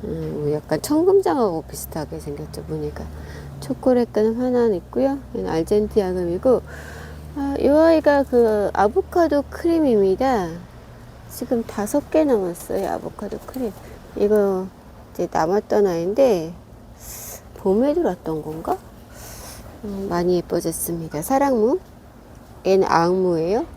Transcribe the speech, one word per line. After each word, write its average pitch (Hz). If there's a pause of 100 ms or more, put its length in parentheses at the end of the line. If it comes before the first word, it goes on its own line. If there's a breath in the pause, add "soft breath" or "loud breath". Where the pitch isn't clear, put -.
음, 156
약간 151
청금장하고 302
비슷하게 156
생겼죠, 151
무늬가. 151 (560 loud breath)
초콜릿 247
금 226
하나 247 (100)
있고요. 269 (180)
얘는 185
알젠티아 196
금이고, 185 (760 loud breath)
아, 277
이 -
아이가 302
그 214
아보카도 294
크림입니다. 240 (840)
지금 240
다섯 220
개 311
남았어요, 190
아보카도 -
크림. 247 (460 loud breath)
이거 202 (460)
이제 175
남았던 202
아이인데 180 (1080 loud breath)
봄에 233
들어왔던 180
건가? 160 (1080 loud breath)
음, 196
많이 175
예뻐졌습니다. 165
사랑무. 269 (880)
얘는 190
아응무예요. 180 (120)